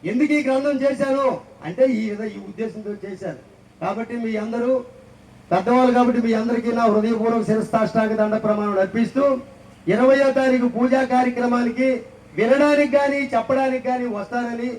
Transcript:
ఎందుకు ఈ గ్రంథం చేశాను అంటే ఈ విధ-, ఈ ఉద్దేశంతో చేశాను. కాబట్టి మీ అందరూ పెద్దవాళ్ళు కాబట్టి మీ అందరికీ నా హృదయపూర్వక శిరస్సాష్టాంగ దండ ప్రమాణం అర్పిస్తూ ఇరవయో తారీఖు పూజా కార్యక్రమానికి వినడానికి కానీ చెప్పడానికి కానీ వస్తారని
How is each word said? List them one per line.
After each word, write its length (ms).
ఎందుకు 240
ఈ 100
గ్రంథం 400
చేశాను 580
అంటే 220
ఈ 240
విధ-, 220
ఈ 60
ఉద్దేశంతో 680
చేశాను. 280
కాబట్టి 360
మీ 200
అందరూ 480
పెద్దవాళ్ళు 420
కాబట్టి 280
మీ 100
అందరికీ 400
నా 100
హృదయపూర్వక 600
శిరస్సాష్టాంగ 720
దండ 240
ప్రమాణం 420
అర్పిస్తూ 600
ఇరవయో 440
తారీఖు 360
పూజా 360
కార్యక్రమానికి 960
వినడానికి 600
కానీ 380
చెప్పడానికి 540
కానీ 180
వస్తారని 720